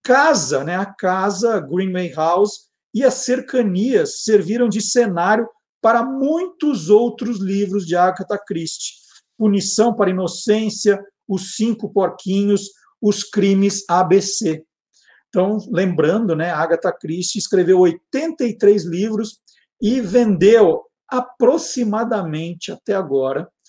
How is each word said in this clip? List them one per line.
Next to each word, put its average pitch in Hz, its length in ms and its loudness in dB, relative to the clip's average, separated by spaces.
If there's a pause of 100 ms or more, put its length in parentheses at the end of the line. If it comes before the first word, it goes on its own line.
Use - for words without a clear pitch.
Casa, 233 600 2
né, 165 120 -6
a 196 100 -4
casa 190 760 -2
Greenway 180 540 -4
House 175 540 0 (260)
e 262 100 0
as 254 120 4
cercanias 226 1080 -2
serviram 214 460 2
de 202 100 -2
cenário 214 680 0 (340)
para 233 220 2
muitos 269 840 -2
outros 226 500 2
livros 196 460 -2
de 165 100 -4
Agatha 180 420 0
Christie. - 560 -8 (440)
Punição 214 580 2
para 190 140 2
a 185 40 0
Inocência, 202 920 -2 (240)
Os 190 280 -6
Cinco 214 360 -4
Porquinhos, 196 800 -2 (320)
Os 208 220 0
Crimes 196 640 0
A 175 140 4
B 180 180 4
C. 160 420 -4 (680)
Então, 196 280 0 (120)
lembrando, 180 640 0
né, 160 160 -2
Agatha 165 420 -2
Christie 175 460 -8
escreveu 180 400 2
oitenta 262 640 0
e 226 120 -4
três 208 280 4
livros 214 560 -4 (400)
e 247 180 2
vendeu 208 840 4 (220)
aproximadamente, 214 1600 -2
até 202 240 -4
agora, 139 520 -2 (220)